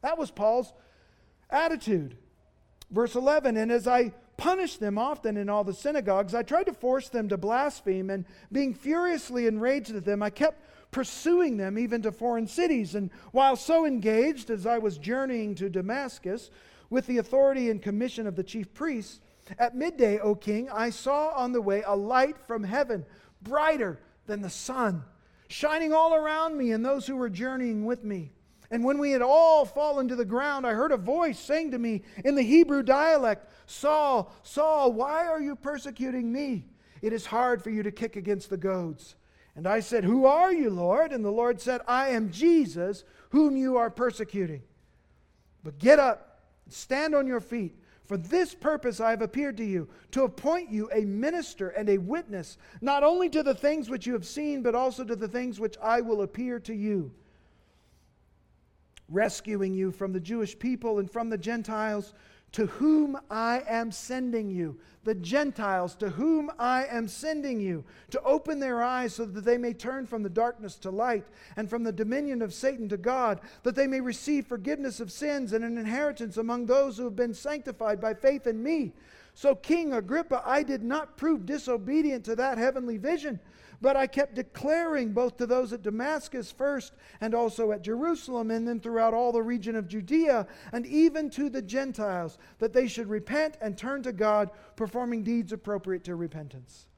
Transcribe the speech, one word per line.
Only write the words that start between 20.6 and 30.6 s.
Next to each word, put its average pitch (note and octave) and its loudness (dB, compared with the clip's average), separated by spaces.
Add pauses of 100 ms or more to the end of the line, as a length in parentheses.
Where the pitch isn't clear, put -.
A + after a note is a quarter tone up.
I A3+ -2
saw D4 0
on B3+ -2
the B3 0
way G3+ 2
a G3+ 0
light B3+ 2
from A3+ -4
heaven, A3 -2 (340)
brighter C4+ 0 (280)
than G#3 -6
the F3+ -8
sun, A3 -2 (440)
shining D#4 0
all D#4+ 6
around D#4 2
me B3+ 0
and A3 0
those C4+ 0
who C4+ -4
were B3 -2
journeying A3+ -4
with A#3+ -4
me. F#3 -8 (360)
And A#3 -2
when C#4 2
we C#4+ 2
had C4 2
all D#4 8
fallen C#4+ 0
to B3 -4
the A#3+ 0
ground, C4 -2